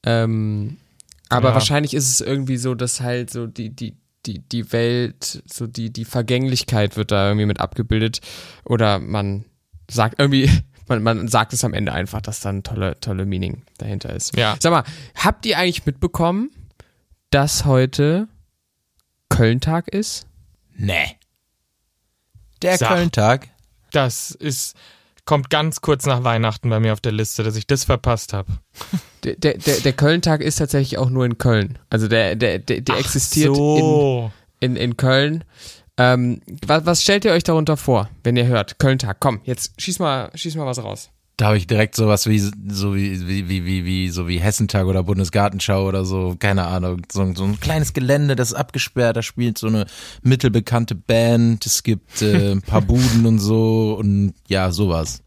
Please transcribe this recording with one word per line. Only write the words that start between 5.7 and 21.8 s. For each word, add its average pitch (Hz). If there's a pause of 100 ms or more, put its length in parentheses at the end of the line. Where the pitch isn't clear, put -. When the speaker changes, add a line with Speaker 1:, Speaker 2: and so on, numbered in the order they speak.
Speaker 1:
die 113
Vergänglichkeit 123
wird 107
da 101
irgendwie 104
mit 104
abgebildet. 110 (420)
Oder 107
man 101 (480)
sagt 113
irgendwie, 139 (200)
<laughs> -
man, 110
man 113
sagt 113
es 127
am 113
Ende 101
einfach, 98
dass 110
da 98
ein 98
tolle, 95
tolle 95
Meaning 92 (140)
dahinter -
ist. -
Speaker 2:
Ja. 107
Speaker 1:
Sag 165
mal, 160 (320)
habt -
ihr 196
eigentlich 180
mitbekommen, 175 (800)
dass 143
heute 147 (1000)
Köln-Tag 131
ist? - (500)
Speaker 3:
Nee. 87 (1400)